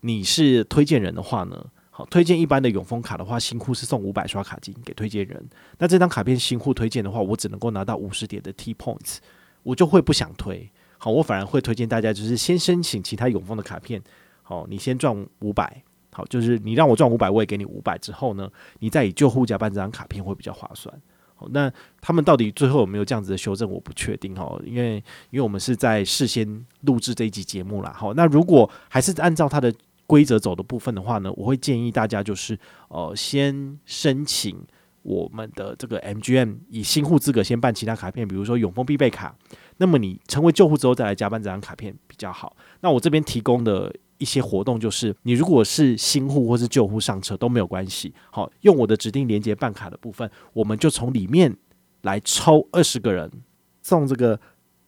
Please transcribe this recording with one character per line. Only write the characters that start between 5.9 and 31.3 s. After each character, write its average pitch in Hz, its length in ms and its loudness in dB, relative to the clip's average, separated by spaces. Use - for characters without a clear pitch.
张 180 100 4
卡 196 160 -4
片 127 140 2
新 123 200 -2
户 131 140 -2
推 117 160 -2
荐 113 160 -4
的 98 60 -8
话， 113 100 -6
我 101 160 -2
只 107 140 -6
能 101 80 -10
够 113 140 -4
拿 98 120 -6
到 104 140 -6
五 98 140 -10
十 - 160 -8
点 101 160 -12
的 95 100 -14
T - 220 -12
points， - 420 -12
我 127 120 -4
就 170 120 4
会 190 120 6
不 - 140 2
想 - 220 -2
推。 90 340 -12
好， 113 100 -4
我 139 140 4
反 107 160 0
而 98 60 -4
会 - 140 -2
推 113 140 -2
荐 113 160 -4
大 113 100 0
家 110 140 0
就 101 80 -8
是 113 160 -2
先 175 200 0
申 175 240 0
请 190 200 -4
其 - 140 -8
他 120 120 -2
永 104 160 0
丰 104 140 -8
的 104 60 -8
卡 - 160 -14
片， 110 200 -10
好， 87 260 -12
你 101 80 -10
先 127 180 -4
赚 113 320 -2
五 104 120 -4
百， - 320 -4
好， 95 140 -14
就 127 140 -4
是 117 200 2
你 107 140 -6
让 151 140 6
我 120 80 6
赚 123 140 6
五 117 80 2
百， 110 100 2
我 104 140 2
也 107 60 0
给 101 100 -6
你 101 80 -10
五 101 160 -14
百 85 160 -4
之 - 140 -16
后 110 240 -6
呢， 98 120 -10
你 113 100 -6
再 143 160 2
以 101 80 0
旧 143 160 4
户 123 200 2
加 107 100 -2
办 104 160 -4
这 101 60 -6
张 95 100 -6
卡 - 160 -14
片 101 180 -10
会 95 120 -8
比 - 80 -16
较 - 100 -12
划 - 220 -18
算。 - 200 -18
好， - 120 -18
那 139 200 0
他 - 100 -2
们 165 120 4
到 151 120 6
底 113 160 2
最 139 160 2
后 139 120 4
有 110 60 4
没 98 120 -4
有 104 80 -2
这 110 80 -4
样 107 100 -2
子 95 80 -8
的 95 60 -2
修 98 180 -6
正， 104 140 -4
我 92 100 -10
不 - 140 -16
确 - 240 -6
定 95 200 -12
哦， 90 280 -10
因 120 100 -10
为， 120 200 -2
因 127 80 -6
为 139 40 2
我 120 60 2
们 101 120 -4
是 123 160 -2
在 107 280 2
事 123 220 0
先 110 400 -4
录 135 180 2
制 120 140 -4
这 113 120 -2
一 110 40 -2
集 98 140 -8
节 92 200 -10
目 98 200 -8
啦。 71 120 -10
好， 107 200 -6
那 170 100 6
如 151 180 6
果 156 240 10
还 127 100 0
是 160 120 2
按 165 140 2
照 151 120 2
它 143 140 0
的 120 100 2
规 147 180 8
则 117 140 4
走 95 160 -2
的 98 80 -6
部 120 160 -8
分 117 160 -6
的 95 40 -6
话 107 200 -2
呢， 95 140 -6